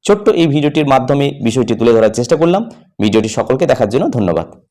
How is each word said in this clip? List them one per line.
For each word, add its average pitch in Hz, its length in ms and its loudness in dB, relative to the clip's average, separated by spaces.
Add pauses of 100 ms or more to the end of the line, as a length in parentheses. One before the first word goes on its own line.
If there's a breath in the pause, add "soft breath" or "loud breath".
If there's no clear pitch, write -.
ছোট্ট 202 300 0
এই 165 140 2
ভিডিওটির 147 440 0
মাধ্যমে 139 340 0 (160)
বিষয়টি 117 320 -2
তুলে 120 180 2
ধরার 110 260 2
চেষ্টা 123 180 0
করলাম। 170 260 0 (380 loud breath)
ভিডিওটি 107 280 0
সকলকে 127 380 -2
দেখার 113 240 0
জন্য 139 200 0
ধন্যবাদ। 85 360 -2 (240)